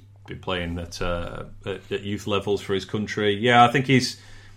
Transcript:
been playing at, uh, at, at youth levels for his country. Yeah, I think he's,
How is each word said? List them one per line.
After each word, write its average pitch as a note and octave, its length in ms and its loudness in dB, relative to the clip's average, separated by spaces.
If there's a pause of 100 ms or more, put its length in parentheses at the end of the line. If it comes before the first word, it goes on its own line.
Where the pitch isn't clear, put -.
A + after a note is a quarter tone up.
(260)
been F2 120 -14
playing F2 400 -4
at, E2+ 240 -10
uh, F2 420 -4 (200)
at, G2 160 -6 (100)
at G2 120 -4
youth G2+ 260 -6
levels G2+ 320 0
for - 140 -4
his F#2+ 100 -2
country. G#2 500 -2
Yeah, A#2+ 300 6
I A#2+ 80 8
think C#3 140 2
he's, C3 340 2 (360)